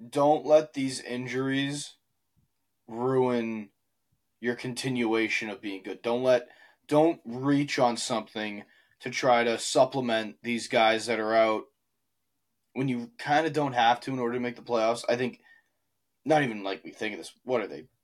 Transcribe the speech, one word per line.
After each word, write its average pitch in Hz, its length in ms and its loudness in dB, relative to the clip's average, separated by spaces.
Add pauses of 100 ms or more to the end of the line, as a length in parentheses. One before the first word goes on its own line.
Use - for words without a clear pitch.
(100)
don't 143 360 2
let 156 280 4
these 131 280 -4
injuries 135 920 -4 (920)
ruin 120 840 0 (680)
your 120 160 -4
continuation 117 920 -2
of 98 120 -12
being 98 220 -10
good. 92 180 -12
Don't 120 220 -2
let, 127 240 4 (400)
don't 156 380 4
reach 143 540 0
on 120 160 4
something 107 680 -6 (380)
to 127 80 -8
try 123 340 4
to 117 160 0
supplement 120 840 0
these 117 240 -4
guys 113 380 4
that 110 140 -2
are 110 160 -2
out 110 300 4 (1080)
when 135 140 -2
you 120 300 -4
kinda 156 320 0
don't 143 240 -2
have 120 280 4
to 135 100 -8
in 127 80 -4
order 120 140 -2
to 123 60 -4
make 123 160 -6
the 110 60 -20
playoffs. 117 460 0
I 120 80 2
think, 120 260 -4 (840)
not 151 180 4
even 107 200 -6
like 95 200 -6
we - 80 -16
think 107 220 -8
of 87 60 -12
this, - 140 -16 (100)
what 120 180 0
are 95 60 -6
they, 73 180 -14 (180)